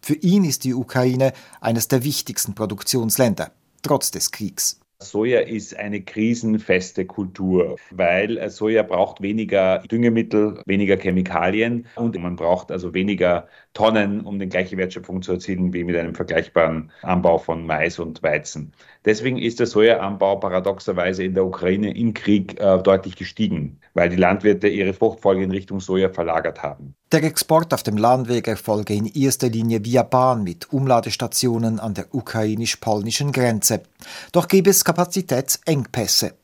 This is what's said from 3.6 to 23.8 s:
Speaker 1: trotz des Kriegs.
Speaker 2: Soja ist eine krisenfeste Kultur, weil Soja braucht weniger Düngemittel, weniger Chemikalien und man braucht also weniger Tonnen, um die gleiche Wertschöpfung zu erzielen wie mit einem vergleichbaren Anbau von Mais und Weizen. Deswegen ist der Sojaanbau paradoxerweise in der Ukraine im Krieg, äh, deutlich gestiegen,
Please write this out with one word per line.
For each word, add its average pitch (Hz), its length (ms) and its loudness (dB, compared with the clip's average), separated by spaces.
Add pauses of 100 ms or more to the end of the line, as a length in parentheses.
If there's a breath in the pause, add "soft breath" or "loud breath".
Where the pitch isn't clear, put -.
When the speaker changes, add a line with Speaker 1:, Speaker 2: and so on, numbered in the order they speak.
Speaker 1:
trotz - 260 0
des - 220 -4
Kriegs. - 480 -6 (180)
Speaker 2:
Soja 117 440 0
ist 110 340 -6
eine 104 260 -6
krisenfeste 107 1040 -2
Kultur, 92 720 -2 (160)
weil 92 580 0
Soja 107 320 0
braucht 92 400 0
weniger 98 580 0
Düngemittel, 113 880 0
weniger 98 320 2
Chemikalien 92 880 0 (100)
und 117 240 -4
man 87 160 -6
braucht 85 360 -2
also 87 240 -6
weniger 90 520 0 (260 soft breath)
Tonnen, 107 480 2
um 101 160 -10
die 95 120 -6
gleiche 92 260 -4
Wertschöpfung 92 460 -6
zu 92 120 -4
erzielen 90 380 -4
wie 90 120 -4
mit 87 120 -2
einem 85 180 -2
vergleichbaren 82 800 -2 (120 soft breath)
Anbau 87 340 4
von 82 280 -4
Mais 80 340 -2
und 80 220 -8
Weizen. 76 520 -4 (320 soft breath)
Deswegen 113 320 0
ist 113 220 0
der 113 60 4
Sojaanbau 101 720 4
paradoxerweise 92 880 -2
in 92 100 -2
der 92 120 2
Ukraine 92 500 -2
im 117 180 0
Krieg, 98 460 0
äh, 98 240 4
deutlich 95 320 2
gestiegen, 87 640 -4 (140 soft breath)